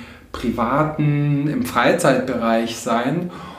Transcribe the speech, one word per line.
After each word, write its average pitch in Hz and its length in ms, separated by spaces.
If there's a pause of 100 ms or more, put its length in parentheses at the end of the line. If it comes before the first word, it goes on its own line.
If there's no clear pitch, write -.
(320)
privaten, 147 1160
im - 160
Freizeitbereich 120 1120
sein. 127 540 (280)